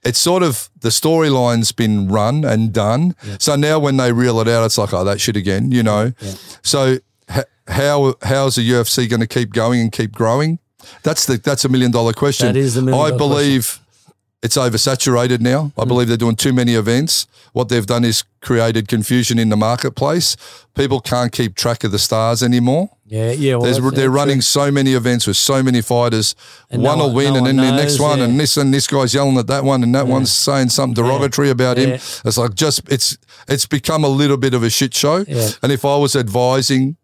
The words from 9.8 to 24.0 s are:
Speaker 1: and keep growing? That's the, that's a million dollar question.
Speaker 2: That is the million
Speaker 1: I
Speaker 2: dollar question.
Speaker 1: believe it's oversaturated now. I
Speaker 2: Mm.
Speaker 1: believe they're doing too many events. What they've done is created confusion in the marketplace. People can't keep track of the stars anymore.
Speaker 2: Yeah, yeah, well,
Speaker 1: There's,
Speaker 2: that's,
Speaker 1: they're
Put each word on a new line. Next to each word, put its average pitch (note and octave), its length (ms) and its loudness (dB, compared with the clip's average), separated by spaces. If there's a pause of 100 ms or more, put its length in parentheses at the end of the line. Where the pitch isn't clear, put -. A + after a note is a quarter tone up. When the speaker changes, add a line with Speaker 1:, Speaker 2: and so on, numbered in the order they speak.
Speaker 1:
and A2+ 100 -2
keep G#2+ 220 -4
growing? C#3+ 440 0 (460)
That's - 240 -2
the, B2+ 100 -2
that's C#3 260 -2
a C3+ 60 0
million B2+ 220 2
dollar A#2 220 0
question. C#3+ 340 0
Speaker 2:
That C3 100 0
is C3+ 160 0
the B2+ 80 0
million C3 180 2
Speaker 1:
I D3+ 100 2
Speaker 2:
dollar C#3 100 -2
question. C#3+ 100 2
Speaker 1:
believe C#3 500 0 (600)
it's A#2 160 -2
oversaturated B2 840 0
now. C#3 380 0
I A2 60 -2
Speaker 2:
Mm. A#2+ 40 -2
Speaker 1:
believe B2 200 0
they're A#2 100 0
doing A#2 180 0
too C3 180 0
many A#2+ 200 2
events. A#2 540 0 (260)
What A#2+ 160 -2
they've A#2 160 0
done A#2+ 180 0
is A#2 200 0 (180)
created A2+ 460 0
confusion A#2+ 500 0
in A2+ 120 2
the G#2+ 80 2
marketplace. C3+ 800 -2 (380)
People C3+ 260 0
can't B2 320 -2
keep A2 240 -2
track - 280 -2
of A2+ 80 -2
the G#2 80 -2
stars A2+ 420 0
anymore. B2 480 2 (160)
Speaker 2:
Yeah, A2 280 -4
yeah, C3+ 220 0
well, A#2+ 100 0
Speaker 1:
There's, B2 120 2
Speaker 2:
that's, C3 180 0
Speaker 1:
they're C3 120 2